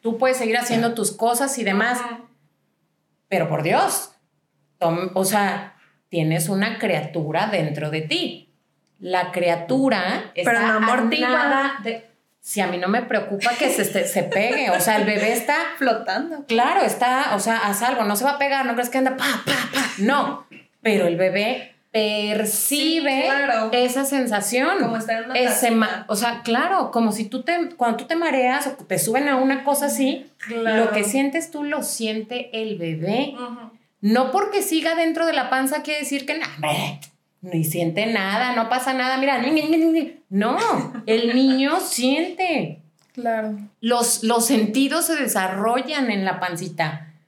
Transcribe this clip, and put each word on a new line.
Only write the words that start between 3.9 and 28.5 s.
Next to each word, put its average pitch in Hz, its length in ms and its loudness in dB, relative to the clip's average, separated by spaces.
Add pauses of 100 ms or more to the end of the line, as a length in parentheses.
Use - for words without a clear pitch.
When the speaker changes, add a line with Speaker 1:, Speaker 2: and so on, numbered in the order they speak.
Speaker 1:
tom-, 175 360 0
o 190 100 2
sea, 202 500 0 (360)
tienes 165 400 0
una 202 280 0
criatura 160 680 -2
dentro 151 440 -2
de 156 120 -4
ti. 320 480 -6 (500)
La 180 320 -2
criatura 190 1000 0
Speaker 2:
Pero 180 160 0
Speaker 1:
está 233 160 2
Speaker 2:
no 226 80 2
Speaker 1:
a - 20 2
Speaker 2:
amortigua. 247 540 2
Speaker 1:
nada 277 420 2 (100)
de, 226 240 -8 (340)
si - 200 -6
a 185 60 2
mí 170 100 -4
no 180 120 -2
me 233 140 0
preocupa 208 560 -2
que 277 120 2
se, - 120 0
esté, 185 240 0
se 185 180 0
pegue, 226 460 0
o 180 100 2
sea, 220 160 2
el 202 80 2
bebé 208 280 2
está 240 240 0 (100)
Speaker 2:
<laughs> - 120 -10
Flotando. 262 680 -2
Speaker 1:
Claro, 269 360 4
está, 247 520 2
o 202 60 0
sea, 226 280 0
a 202 60 0
salvo, 240 300 0
no 208 120 0
se 233 80 -2
va 277 80 4
a 285 60 -4
pegar, 277 280 2
no 233 80 -2
crees 240 160 -2
que 262 80 0
anda 262 180 2
pa, 277 300 -2
pa, 285 60 0 (200)
pa, 269 140 0 (120)
no, 254 480 0 (360)
pero 196 240 4
el 170 100 2
bebé 202 580 0 (160)
percibe 220 1300 0
Speaker 2:
Sí, 330 60 2
claro. 247 440 0
Speaker 1:
esa 247 320 2
sensación. 262 760 0
Speaker 2:
Como 226 160 0
estar 226 260 -4
en 247 80 -10
una 254 80 -8
Speaker 1:
Ese 247 100 2
Speaker 2:
tacita. 233 240 2
Speaker 1:
ma-, 226 360 0
o 214 80 0
sea, 226 260 -2
claro, 294 480 0
como 226 220 2
si 220 140 -2
tú 254 160 -6
te, 339 340 -2
cuando 233 220 0
tú - 80 -8
te 330 100 -2
mareas 277 500 2